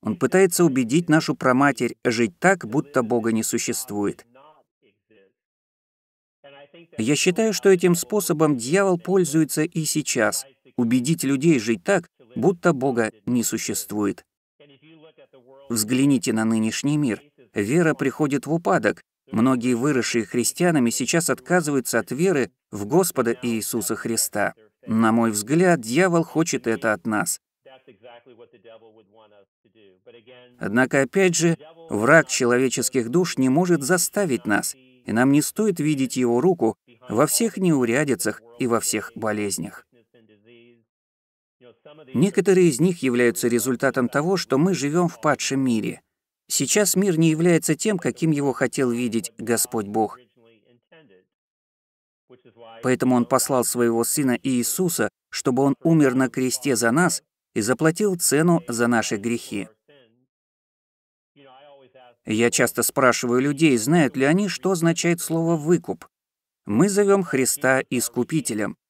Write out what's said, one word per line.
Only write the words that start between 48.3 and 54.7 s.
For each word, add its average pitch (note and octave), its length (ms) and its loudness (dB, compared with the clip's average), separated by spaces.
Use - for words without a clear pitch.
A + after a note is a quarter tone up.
его C#3+ 220 0
хотел B2+ 380 -2
видеть A#2 480 -4
Господь A2 480 -2
Бог. G#2 320 -2
Поэтому B2+ 340 2
Он A#2+ 80 2
послал B2+ 400 0
Своего A#2 400 0
Сына B2+ 380 -2
Иисуса, C3 640 -2